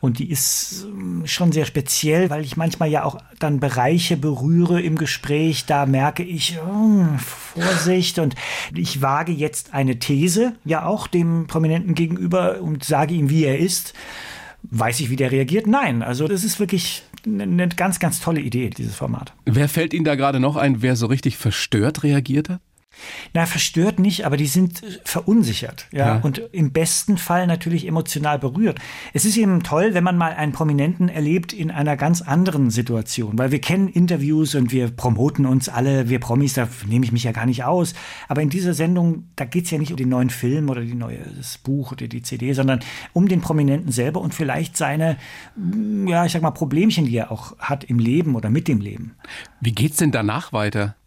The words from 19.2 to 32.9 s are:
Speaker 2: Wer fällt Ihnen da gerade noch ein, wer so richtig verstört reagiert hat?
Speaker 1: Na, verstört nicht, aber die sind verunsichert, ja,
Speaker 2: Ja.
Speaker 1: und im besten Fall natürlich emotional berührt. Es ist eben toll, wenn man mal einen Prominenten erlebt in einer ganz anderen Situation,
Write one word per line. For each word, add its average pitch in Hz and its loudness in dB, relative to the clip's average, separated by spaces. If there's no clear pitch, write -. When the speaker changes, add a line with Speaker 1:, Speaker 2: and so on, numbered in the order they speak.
Speaker 2:
Wer 135 2
fällt 165 0
Ihnen 170 0
da 147 2
gerade 135 2
noch 139 2
ein, 131 2
wer 127 4
so 113 0
richtig 123 0
verstört 113 0
reagiert 143 2
hat? 180 -6
Speaker 1:
Na, 165 2
verstört 170 0
nicht, 190 2
aber 143 0
die 151 2
sind 175 2
verunsichert, 165 0
ja, 127 2
Speaker 2:
Ja. 113 2
Speaker 1:
und 143 0
im 151 2
besten 165 2
Fall 180 0
natürlich 170 0
emotional 151 0
berührt. 143 0
Es - 0
ist 208 2
eben 196 4
toll, 180 2
wenn 175 2
man 180 2
mal 165 0
einen 151 -2
Prominenten 160 0
erlebt 165 0
in 170 -4
einer 147 -2
ganz 165 0
anderen 151 2
Situation, 113 -2